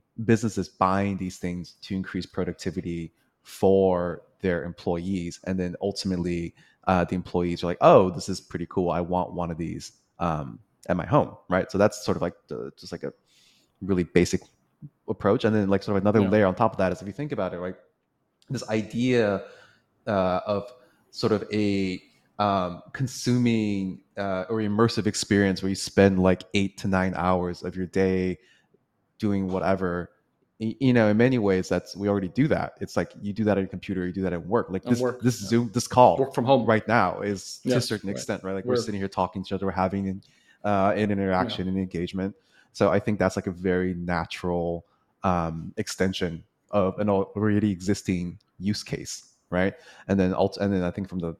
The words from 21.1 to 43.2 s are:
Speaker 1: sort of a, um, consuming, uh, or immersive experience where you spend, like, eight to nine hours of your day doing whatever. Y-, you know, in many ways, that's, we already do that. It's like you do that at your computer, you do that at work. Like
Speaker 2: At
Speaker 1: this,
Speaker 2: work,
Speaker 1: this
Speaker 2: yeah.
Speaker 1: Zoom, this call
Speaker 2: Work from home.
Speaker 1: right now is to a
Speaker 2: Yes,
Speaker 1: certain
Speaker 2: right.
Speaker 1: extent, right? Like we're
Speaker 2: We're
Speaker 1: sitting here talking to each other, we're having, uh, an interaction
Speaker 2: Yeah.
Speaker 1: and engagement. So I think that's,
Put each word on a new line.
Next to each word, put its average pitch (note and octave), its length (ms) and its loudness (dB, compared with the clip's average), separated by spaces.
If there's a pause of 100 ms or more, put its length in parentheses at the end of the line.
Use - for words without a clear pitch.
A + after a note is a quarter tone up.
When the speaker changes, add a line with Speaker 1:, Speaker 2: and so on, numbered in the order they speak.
Speaker 1:
sort A2 220 0
of G2+ 100 0 (100)
a, G2 480 0 (380)
um, F#2+ 420 0 (100)
consuming, A2+ 1080 0 (160)
uh, F#2+ 320 -4
or A2+ 80 -2
immersive G#2+ 480 2
experience G2+ 560 2
where F#2+ 80 -2
you F#2+ 60 0
spend, G2 420 4
like, F#2 260 4 (120)
eight G2 240 0
to - 80 -6
nine F#2 280 0
hours F2+ 460 0
of F2+ 140 -8
your F#2 100 -4
day F#2 540 0 (800)
doing G2 300 0
whatever. F2+ 600 -2 (500)
Y-, A2 200 -4
you C3 140 4
know, A2 160 6
in G#2 80 4
many B2+ 200 4
ways, F#2+ 320 2
that's, - 260 -2
we G2+ 120 -4
already G2 220 0
do D3 180 -2
that. E2 340 -2
It's - 160 -6
like F2 240 -4
you G2+ 120 -6
do G#2+ 100 -4
that G2+ 160 2
at - 20 0
your F#2 60 -4
computer, F#2 400 -6
you F2+ 60 -6
do F#2+ 100 -4
that F2 100 -2
at E2+ 100 -6
work. G2 280 0
Like F#2+ 140 -4
Speaker 2:
At B2 60 0
Speaker 1:
this, A#2+ 80 2
Speaker 2:
work, B2 220 -2
Speaker 1:
this A2 220 -2
Speaker 2:
yeah. F#2+ 60 -10
Speaker 1:
Zoom, A#2 240 2
this A#2+ 140 -2
call A#2+ 300 6
Speaker 2:
Work C3+ 160 -2
from B2 120 -2
home. B2+ 200 4
Speaker 1:
right A2 220 2
now G2 340 2
is G2+ 380 -6
to - 100 -4
a B2 40 2
Speaker 2:
Yes, A#2+ 120 2
Speaker 1:
certain G#2 220 -6
Speaker 2:
right. G2 80 -6
Speaker 1:
extent, - 280 -6
right? F#2+ 100 -6
Like F#2+ 120 -6
we're B2 80 0
Speaker 2:
We're A#2+ 80 0
Speaker 1:
sitting G#2 180 -6
here G2 80 -4
talking F#2+ 360 -2
to - 40 -12
each - 40 -8
other, G2 160 -4
we're F#2 60 -2
having, F#2+ 500 -2 (400)
uh, G2+ 320 2
an G#2 160 2
interaction F#2+ 560 0
Speaker 2:
Yeah. F#2+ 60 -2
Speaker 1:
and F#2+ 60 -2
engagement. F#2 540 -4 (400)
So G2 160 4
I G2 100 4
think G#2 200 -2
that's, F#2 160 2